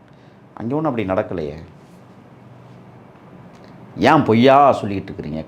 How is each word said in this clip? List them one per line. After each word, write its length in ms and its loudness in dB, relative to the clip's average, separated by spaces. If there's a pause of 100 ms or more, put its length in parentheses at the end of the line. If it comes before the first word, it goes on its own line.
(540)
"அங்கே 220 -8
ஒன்றும் 180 -4
அப்படி 200 -4
நடக்கலையே." 440 -6 (2500)
ஏன் 260 4
பொய்யா 480 4
சொல்லிட்டு 400 -4
இருக்கிறீங்க? 360 -10